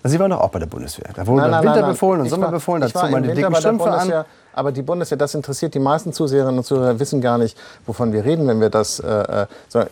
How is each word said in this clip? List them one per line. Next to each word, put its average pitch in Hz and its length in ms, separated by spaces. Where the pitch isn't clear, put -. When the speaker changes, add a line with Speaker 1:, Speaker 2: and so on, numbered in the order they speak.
Speaker 1:
Sie 143 120
waren 190 120
doch 175 100
auch 92 100
bei 92 80
der 80 80
Bundeswehr. - 480
Da 92 120
wurde 131 160
Speaker 2:
Nein, 156 80
nein, 165 120
Speaker 1:
Winter 151 140
Speaker 2:
nein, 208 60
nein. 190 100
Speaker 1:
befohlen 190 280
und 127 60
Speaker 2:
Ich 117 40
Speaker 1:
Sommer 180 160
Speaker 2:
war, 160 60
Speaker 1:
befohlen, 170 300
Speaker 2:
ich 120 100
Speaker 1:
dazu 180 100
Speaker 2:
war 170 60
im 139 40
Speaker 1:
meine 131 140
Speaker 2:
Winter 165 100
Speaker 1:
dicken 196 160
Speaker 2:
bei 165 60
der 160 40
Speaker 1:
Strümpfe 214 220
an. 165 80
Speaker 2:
Bundeswehr, 165 340
aber 135 180
die 135 120
Bundeswehr, 165 340
das 143 180
interessiert 147 400
die - 40
meisten 151 340
Zuseherinnen 135 460
und 123 60
Zuhörer, 127 360
wissen 139 220
gar 120 160
nicht, 113 180
wovon 117 260
wir 107 100
reden, 151 240
wenn 110 140
wir 107 80
das, 104 320
äh, - 80
äh, 104 380
so, 117 260